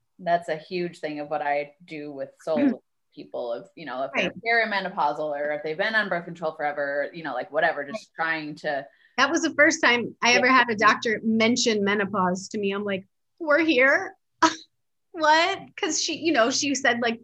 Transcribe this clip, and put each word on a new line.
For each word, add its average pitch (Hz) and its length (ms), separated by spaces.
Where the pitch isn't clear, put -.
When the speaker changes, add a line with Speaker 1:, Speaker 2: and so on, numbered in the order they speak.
Speaker 1:
that's 170 300
a 160 80
huge 175 420
thing 151 220
of 151 100
what 151 100
I 147 320
do 151 260
with 135 180
soul 233 400
Speaker 2:
<clears throat> - 160
Speaker 1:
people 127 380
of, 123 240
you 135 100
know, 127 160
if 139 120
they're 196 180
Speaker 2:
Right. 226 380
Speaker 1:
perimenopausal 151 260
or 147 320
if 151 100
they've 156 160
been 214 160
on 208 140
birth 175 160
control 170 280
forever, 143 600
you 170 80
know, 151 120
like, 127 180
whatever, 147 320
just 139 340
Speaker 2:
Right. 165 80
Speaker 1:
trying 156 300
to 143 300
Speaker 2:
That 269 140
was 311 120
the 320 120
first 302 280
time 240 400
I 233 100
Speaker 1:
Yeah. 247 60
Speaker 2:
ever 247 100
had 254 200
a 233 80
doctor 220 480
mention 220 600
menopause 190 640
to 220 100
me. 196 140
I'm 202 120
like, 196 220
"We're 320 260
here?" 311 500
<laughs> 320 80
What? 330 460
'Cause 311 260
she, 311 160
you 330 140
know, 240 180
she 277 240
said, 240 280
like, 233 220